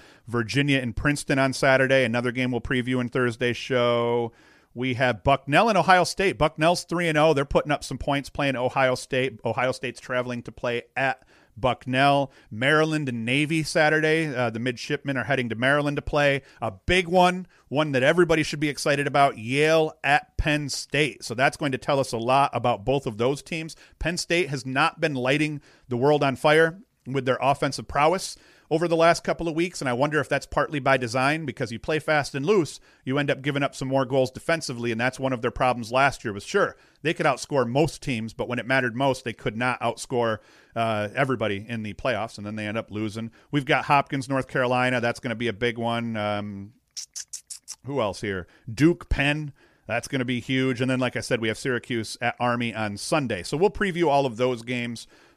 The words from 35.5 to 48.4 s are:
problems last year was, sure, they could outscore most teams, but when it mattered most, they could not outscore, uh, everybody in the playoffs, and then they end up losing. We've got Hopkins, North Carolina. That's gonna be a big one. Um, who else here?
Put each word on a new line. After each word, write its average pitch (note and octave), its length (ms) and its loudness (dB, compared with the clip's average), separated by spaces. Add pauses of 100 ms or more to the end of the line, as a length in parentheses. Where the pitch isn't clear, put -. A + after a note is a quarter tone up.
problems A#2+ 400 0
last C3 320 2
year A2+ 80 -4
was, G2 120 -10
sure, F#3+ 300 0 (280)
they D#3+ 120 0
could E3 120 -2
outscore C3 380 0
most C3+ 380 0
teams, A2+ 300 -4
but A2 160 -6
when A#2+ 100 -2
it G#2+ 80 -6
mattered B2+ 300 0
most, C3 260 0
they A2+ 100 -6
could G#2+ 240 -6
not B2 240 -2
outscore, A#2 580 -2 (360)
uh, A2 400 -2
everybody A2 540 -2
in A2+ 160 -6
the G#2 100 -8
playoffs, A#2 440 -4
and G2+ 60 -12
then G#2+ 120 -8
they G#2+ 100 -6
end G#2 100 -4
up A2 140 -6
losing. A2 400 -6 (220)
We've C#3+ 120 0
got C3+ 200 0
Hopkins, C#3 440 0
North C3 200 -2
Carolina. B2+ 520 2
That's A#2 200 -2
gonna A#2 160 -6
be A#2 100 -4
a A2 60 0
big A#2 260 -2
one. A#2 380 -2
Um, G#2 560 -4 (1120)
who C3+ 160 -4
else G2+ 200 -2
here? F#2+ 280 -4 (200)